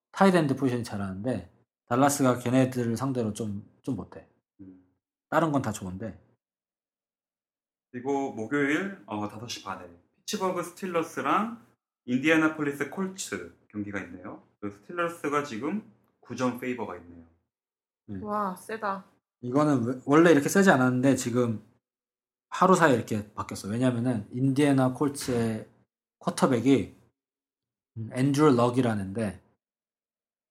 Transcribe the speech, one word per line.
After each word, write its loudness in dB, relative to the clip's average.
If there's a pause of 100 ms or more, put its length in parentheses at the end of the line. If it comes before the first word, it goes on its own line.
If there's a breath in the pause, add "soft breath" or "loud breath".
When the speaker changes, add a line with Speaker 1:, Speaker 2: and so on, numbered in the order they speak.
(120)
Speaker 1:
타이트엔드 4
포지션이 -2
잘하는데 -6 (360)
달라스가 2
걔네들을 0
상대로 -2
좀, -8 (140)
좀 -6
못해. -14 (340)
Speaker 2:
음. -20 (460)
Speaker 1:
다른 0
건 0
다 -4
좋은데. -12 (1700)
Speaker 2:
그리고 -4
목요일, -2
어, -6
다섯 -14
시 -12
반에 -12 (400)
피츠버그 -4
스틸러스랑 -4 (420)
인디애나폴리스 0
콜츠 -8 (160)
경기가 -8
있네요. -14 (180)
그 -10
스틸러스가 -4
지금 -8 (300)
구 -16
점 -2
페이버가 -8
있네요. -20 (840)
Speaker 1:
네. -10
Speaker 3:
와, -4
세다. -8 (380)
Speaker 1:
이거는 2
왜, -4
원래 8
이렇게 4
세지 6
않았는데 4
지금 -2 (840)
하루 6
사이에 6
이렇게 -4
바뀌었어. -10
왜냐면은 0
인디애나 2
콜츠의 -2 (500)
쿼터백이, 2 (1000)
음, -10
앤드루 4
럭이라는데 0 (1120)